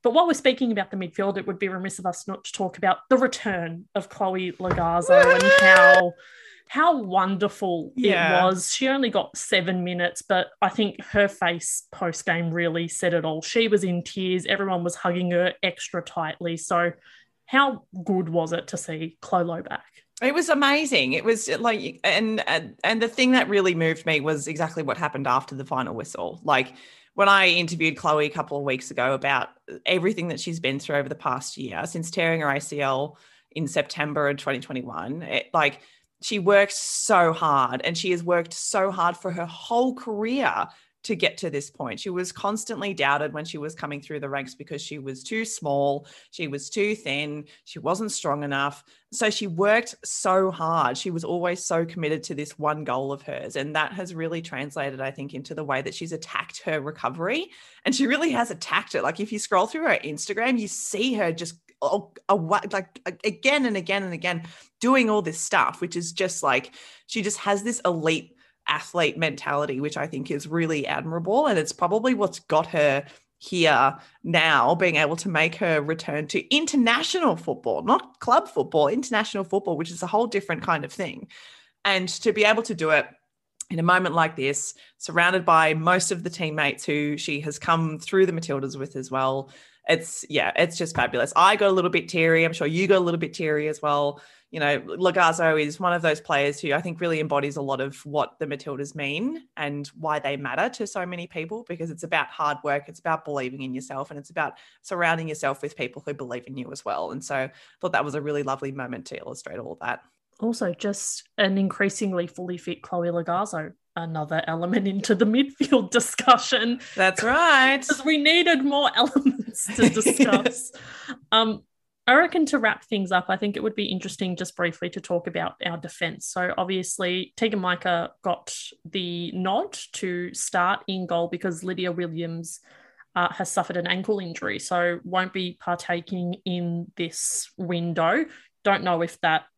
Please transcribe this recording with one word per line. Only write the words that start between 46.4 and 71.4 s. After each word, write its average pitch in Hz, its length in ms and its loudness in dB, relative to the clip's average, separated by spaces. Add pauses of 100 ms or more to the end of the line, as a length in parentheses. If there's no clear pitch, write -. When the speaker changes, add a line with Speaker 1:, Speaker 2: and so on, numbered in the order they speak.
Speaker 2:
was 143 240 -10
too 208 240 0
thin, 147 520 -6 (180)
she - 160 -16
wasn't 190 320 -2
strong 147 320 -2
enough. 143 400 -2 (280)
So 220 160 0
she 214 200 -2
worked 208 560 2
so 190 480 2
hard. 160 440 0
She 185 140 -6
was 165 140 -4
always 175 420 -2
so 165 180 0
committed 160 380 -4
to 160 140 -8
this 147 200 -10
one 151 280 -2
goal 135 260 -2
of 139 120 -8
hers. 135 340 -10
And 143 180 -6
that 156 200 0
has 180 200 -8
really 165 280 -6
translated, 139 580 -8
I 135 100 -4
think, 135 240 -12
into 135 220 -10
the 156 80 -6
way 135 180 -2
that - 100 -8
she's 165 200 -10
attacked - 540 -8
her 160 140 -2
recovery. 175 720 -6 (340)
And - 120 0
she 269 100 2
really 294 240 2
has 233 220 0
attacked - 420 -4
it. 139 80 2
Like, 160 160 -2
if 127 140 -6
you 208 80 -6
scroll 196 260 2
through 320 220 -4
her 196 160 2
Instagram, 208 520 -2
you 214 120 -2
see 233 460 -4
her 180 180 0
just, 165 240 -8 (260)
oh, 202 300 -2 (160)
a, 202 80 6
like, 190 640 -2 (240)
again 254 420 2
and 214 100 0
again 190 280 -2
and 180 80 -6
again 165 320 -4 (360)
doing 247 300 4
all 208 100 4
this 165 200 -4
stuff, - 400 2
which 170 160 -6
is 170 160 -6
just, 185 320 -2
like, 131 280 2 (360)
she 220 140 -4
just 202 160 -2
has 202 260 0
this 233 200 -4
elite 160 520 0 (320)
athlete 151 500 0
mentality, 143 600 -2
which 147 160 -4
I 147 100 -4
think 135 240 -8
is 143 160 -6
really 160 400 -2
admirable. 170 640 0